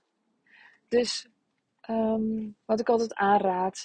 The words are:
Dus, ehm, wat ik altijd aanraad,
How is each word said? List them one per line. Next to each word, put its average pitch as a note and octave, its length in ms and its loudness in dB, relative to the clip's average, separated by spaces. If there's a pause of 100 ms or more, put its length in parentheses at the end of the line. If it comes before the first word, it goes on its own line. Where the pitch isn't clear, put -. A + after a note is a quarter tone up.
(880)
Dus, - 400 -2 (520)
ehm, A3 720 -2 (140)
wat A3 160 0
ik A3+ 80 -2
altijd A3+ 260 0
aanraad, G3 720 2